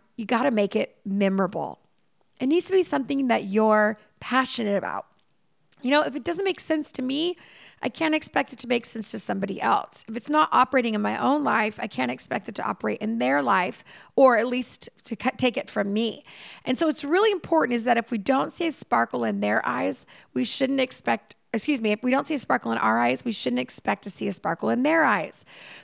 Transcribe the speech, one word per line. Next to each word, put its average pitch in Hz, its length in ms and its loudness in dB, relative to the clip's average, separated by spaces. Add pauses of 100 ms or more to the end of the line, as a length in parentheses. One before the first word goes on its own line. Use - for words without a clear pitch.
(160)
you 220 100 -8
gotta 254 240 2
make 208 260 2
it - 260 -4
memorable. 190 760 0 (600)
It 262 100 0
needs 339 180 4
to 381 80 0
be 370 80 6
something 277 460 0
that 220 160 2
you're 214 540 4 (220)
passionate 240 560 0
about. 90 300 -4 (760)
You 254 120 0
know, 294 100 6
if 277 120 -4
it 254 100 -8
doesn't 349 200 -2
make 370 160 0
sense 311 320 -2
to 254 100 -6
me, 294 340 -2 (460)
I - 80 -2
can't 311 240 0
expect - 400 -2
it 220 60 -14
to 247 60 -10
make 240 200 0
sense - 240 -4
to 220 80 -6
somebody 196 420 -4
else. - 480 -2
If 226 80 -8
it's 247 140 -6
not 302 200 2
operating 240 440 2
in 208 80 -2
my 208 160 -2
own 277 260 2
life, 226 340 0
I - 80 -6
can't 247 240 -4
expect - 380 -6
it 208 60 -8
to - 120 -6
operate 214 360 -4
in 226 160 -4
their 269 240 2
life, 190 420 0 (320)
or 254 220 8
at 233 80 2
least 254 420 -4 (160)
to - 100 -8
cu-, - 220 -2
take 247 220 0
it - 100 -6
from 202 240 -4
me. 220 320 -2 (400)
And 254 140 -2
so 330 100 2
it's - 160 0
really 381 260 4
important 311 440 2
is 226 100 -2
that 233 140 2
if 226 120 -4
we 240 60 -2
don't 269 340 0
see 339 160 -4
a 311 60 -2
sparkle 233 520 -2
in 202 160 -2
their 208 280 0
eyes, - 380 -2 (260)
we 254 100 -2
shouldn't 269 380 -2
expect, - 560 -4 (160)
excuse 233 300 0
me, 214 100 2
if 208 100 -4
we 247 80 0
don't 277 160 0
see 311 80 -2
a 277 40 0
sparkle 240 340 -2
in 226 60 -2
our 226 200 2
eyes, 247 280 0
we 233 60 -2
shouldn't 247 280 -2
expect - 440 -4
to 196 60 -6
see 214 160 -4
a 202 60 -2
sparkle 170 380 -2
in 240 120 0
their 311 220 4
eyes. 202 400 0 (380)